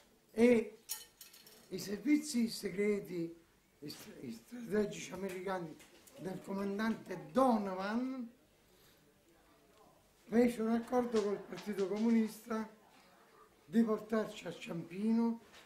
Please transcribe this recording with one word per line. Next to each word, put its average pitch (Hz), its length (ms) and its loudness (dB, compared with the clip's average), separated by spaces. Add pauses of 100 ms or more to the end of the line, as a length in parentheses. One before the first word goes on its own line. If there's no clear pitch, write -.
(340)
E 226 500 6 (840)
i 185 100 -6
servizi 233 720 2
segreti, 175 840 -2 (440)
i 147 100 -10
stra-, - 300 -14
i 127 120 -8
strategici 208 800 -4
americani 185 640 -6 (440)
del 185 220 -8
comandante 196 880 -4
Donovan 233 1000 0 (2000)
fece 233 340 4
un 220 80 0
accordo 233 520 0
col 196 180 -2
Partito 190 480 -4
Comunista 220 840 2 (960)
di 220 180 4
portarci 214 640 -2
a 165 60 -6
Ciampino 226 880 0 (240)